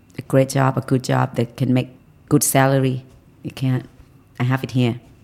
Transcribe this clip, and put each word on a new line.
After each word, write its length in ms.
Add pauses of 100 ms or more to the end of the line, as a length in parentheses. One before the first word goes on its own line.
(160)
A 60
great 260
job, 300
a 20
good 220
job 320
that 220
can 180
make 140 (400)
good 160
salary. 600 (380)
You 80
can't. 360 (520)
I 60
have 200
it 60
here. 300 (240)